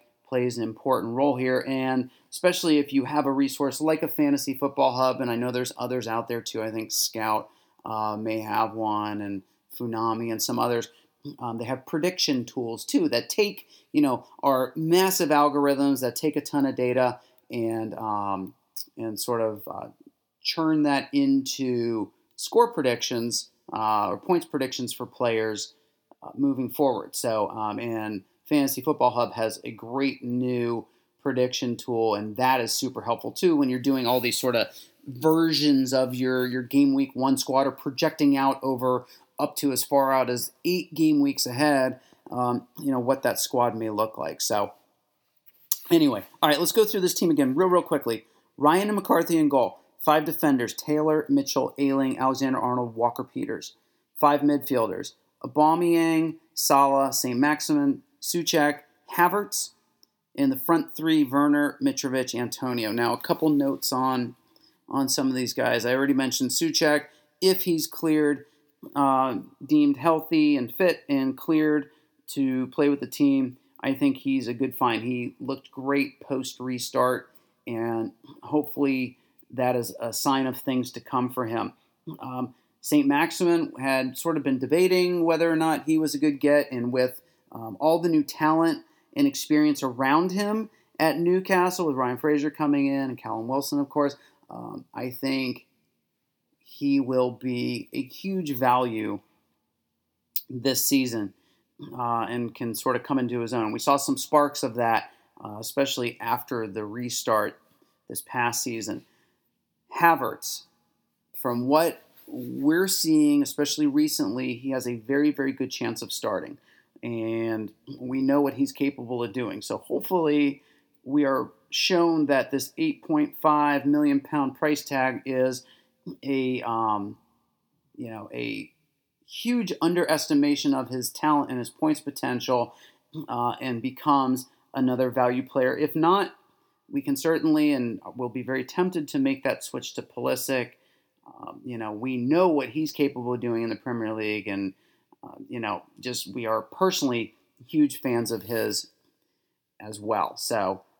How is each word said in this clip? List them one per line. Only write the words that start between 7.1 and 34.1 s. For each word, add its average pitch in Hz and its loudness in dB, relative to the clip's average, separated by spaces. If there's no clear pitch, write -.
uh, 107 -4
may 110 -4
have 107 -2
one, 107 -2
and 101 -8
Funami 113 -4
and 110 -4
some - -2
others. 120 0
Um, 117 -8
they 117 -8
have 127 -6
prediction 156 -2
tools 117 -8
too 180 2
that 120 -2
take, - -2
you 147 4
know, 131 2
our 131 2
massive 170 2
algorithms 139 4
that 123 -2
take 151 -2
a 147 0
ton 143 0
of 131 -2
data 123 2
and, 113 -2
um, 101 -4
and 113 -8
sort 120 -2
of, 110 -4
uh, - -12
churn 156 0
that 139 0
into 131 0
score 233 2
predictions, 120 -2
uh, 107 2
or 101 -4
points 175 0
predictions 127 -4
for 120 -8
players, 110 -2
uh, - -16
moving 131 0
forward. 127 -2
So, 110 -2
um, 107 -6
and 110 -6
Fantasy 139 0
Football 123 2
Hub 113 -2
has 113 -4
a 117 -10
great 127 -6
new 120 -2
prediction 127 -2
tool, 113 0
and 104 -6
that 127 4
is 107 -4
super 127 -4
helpful 113 -4
too 175 2
when 139 4
you're 127 -2
doing 131 0
all 123 2